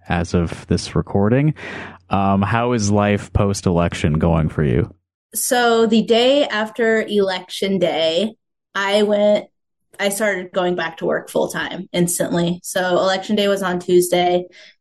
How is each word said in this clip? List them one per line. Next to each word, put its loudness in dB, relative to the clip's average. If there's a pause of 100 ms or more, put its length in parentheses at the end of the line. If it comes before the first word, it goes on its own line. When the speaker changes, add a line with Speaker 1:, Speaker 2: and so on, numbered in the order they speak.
Speaker 1:
as -4
of -2
this -2
recording. 0 (560)
Um, 2
how 0
is 0
life 0
post-election 0
going 2
for -2
you? 0 (400)
Speaker 2:
So 2
the 4
day 4
after -2
Election -2
Day, 0 (400)
I 0
went, 2 (540)
I 0
started -4
going -2
back -8
to -6
work -4
full -2
time -8
instantly. -2
So -2
Election -2
Day 2
was 0
on -2
Tuesday, 2 (340)